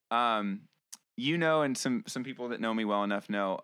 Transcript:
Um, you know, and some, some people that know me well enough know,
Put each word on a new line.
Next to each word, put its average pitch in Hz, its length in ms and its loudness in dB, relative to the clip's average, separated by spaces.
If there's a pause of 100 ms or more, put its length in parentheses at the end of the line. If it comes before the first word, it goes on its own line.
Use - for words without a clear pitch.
(100)
Um, 110 520 2 (540)
you 147 220 0
know, 160 240 4
and 135 140 0
some, 123 300 0
some 127 180 -6
people 123 240 -8
that 120 120 -6
know 113 140 0
me 110 100 0
well 101 200 2
enough 101 260 -2
know, 98 340 0